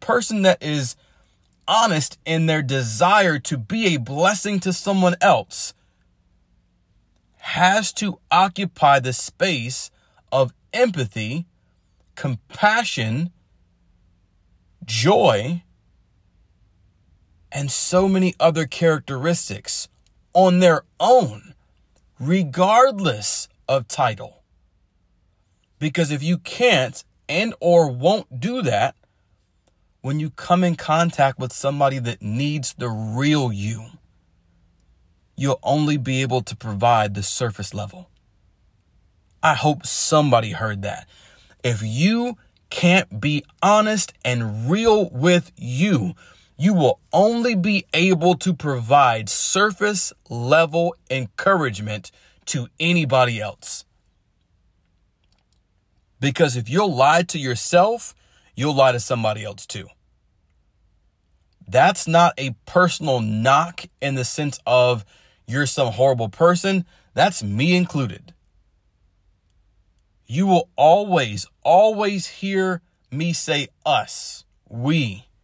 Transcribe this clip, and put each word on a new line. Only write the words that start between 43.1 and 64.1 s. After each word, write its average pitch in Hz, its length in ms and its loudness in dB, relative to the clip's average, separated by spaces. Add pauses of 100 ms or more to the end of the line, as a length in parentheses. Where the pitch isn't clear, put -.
be 147 220 -2 (200)
honest 214 500 2 (100)
and 117 480 -4
real 214 380 2
with 170 480 0
you, 123 580 -2 (440)
you 190 160 2
will 143 260 2 (100)
only 233 440 2
be 196 400 -2
able 175 400 2
to - 180 -2
provide 123 800 2
surface 202 800 -2 (160)
level 156 640 0 (160)
encouragement 120 1000 -2 (360)
to 123 220 -6 (100)
anybody 131 640 0
else. - 460 -10 (2250)
Because 139 340 0
if 113 140 -8
you'll 180 260 0
lie 147 280 4
to 170 160 -6
yourself, 175 760 0 (400)
you'll 143 200 -2
lie 131 180 6
to 120 80 -2
somebody 110 420 -4
else 101 220 -12
too. - 220 -8 (1800)
That's 147 400 2
not 170 300 4
a 131 180 -6 (120)
personal 160 540 0
knock 131 640 0 (160)
in 139 140 -2